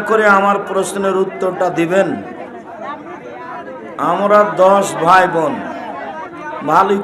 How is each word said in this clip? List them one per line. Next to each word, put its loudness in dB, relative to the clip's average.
করে 4
আমার 4
প্রশ্নের -2
উত্তরটা -2
দিবেন। 2
আমরা 4
দশ 6
ভাই 6
বোন, 0
ভালোই 4